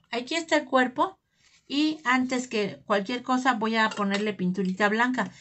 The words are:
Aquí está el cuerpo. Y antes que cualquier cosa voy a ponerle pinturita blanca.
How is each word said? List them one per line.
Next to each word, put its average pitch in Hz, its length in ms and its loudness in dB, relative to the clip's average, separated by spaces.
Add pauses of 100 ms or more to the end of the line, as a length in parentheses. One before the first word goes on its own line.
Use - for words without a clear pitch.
(100)
Aquí 247 240 -6
está 320 220 0
el 294 80 2
cuerpo. 269 560 0 (500)
Y 311 340 0
antes 254 440 0
que 208 380 -4
cualquier 220 360 -2
cosa 254 300 2
voy 220 240 -2
a 220 140 4
ponerle 202 420 -2
pinturita 185 560 0
blanca. 226 420 0 (100)